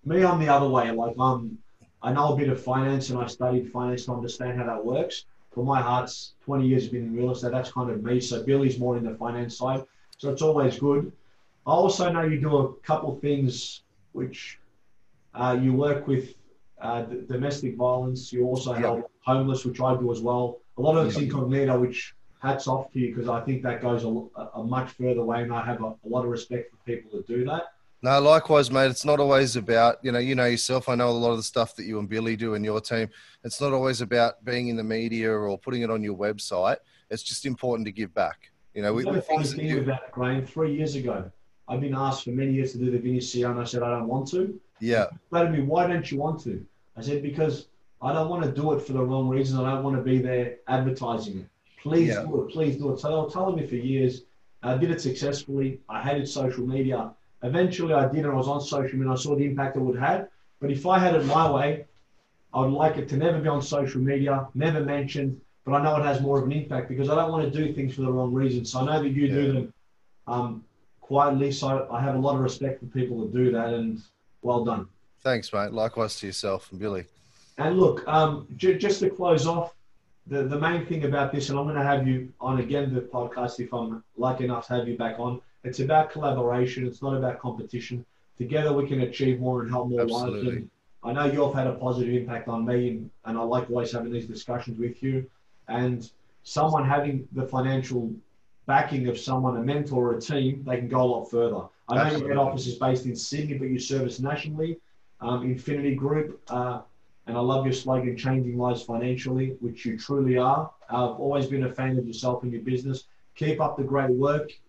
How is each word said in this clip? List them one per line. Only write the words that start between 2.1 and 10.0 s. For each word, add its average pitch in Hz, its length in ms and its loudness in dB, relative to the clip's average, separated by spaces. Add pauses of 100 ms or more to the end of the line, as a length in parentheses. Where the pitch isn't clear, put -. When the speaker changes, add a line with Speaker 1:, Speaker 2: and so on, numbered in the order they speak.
Speaker 1:
know 147 220 2
a - 20 2
bit 139 140 2
of 127 120 -2
finance 135 460 0
and 123 100 -2
I 120 80 -2
studied 123 460 -2
finance 123 320 -4
to 127 80 -6
understand 123 460 -6
how 120 80 -4
that 110 180 -6
works. 131 400 -4 (320)
But 123 80 -2
my 135 160 2
heart's - 520 -2 (120)
twenty 139 220 2
years 123 220 4
been 120 160 -4
in 113 120 -4
real 123 140 0
estate. 123 220 -4
That's 127 180 -4
kind 123 200 -4
of 107 120 -4
me. 123 180 2
So 113 220 -4
Billy's 135 360 4
more 123 180 0
in 117 80 -2
the 110 100 -4
finance 120 420 -6
side. 131 280 -2 (340)